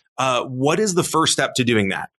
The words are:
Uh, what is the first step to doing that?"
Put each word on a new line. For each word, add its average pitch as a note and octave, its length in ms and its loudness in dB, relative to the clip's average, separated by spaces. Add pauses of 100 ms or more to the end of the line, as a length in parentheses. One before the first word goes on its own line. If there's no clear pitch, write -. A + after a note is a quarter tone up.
(160)
Uh, C3 280 0
what C3+ 340 0
is G#3 160 0
the E3+ 80 2
first D#3 300 0
step C3+ 220 -2
to B2+ 100 0
doing G#2+ 240 2
that?" D#2 320 -8